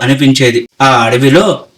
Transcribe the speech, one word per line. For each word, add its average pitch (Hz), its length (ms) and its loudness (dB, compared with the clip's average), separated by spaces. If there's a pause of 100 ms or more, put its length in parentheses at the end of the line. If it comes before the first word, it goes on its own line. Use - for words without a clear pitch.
అనిపించేది. 131 640 0 (140)
ఆ 135 40 0
అడవిలో 135 720 0 (180)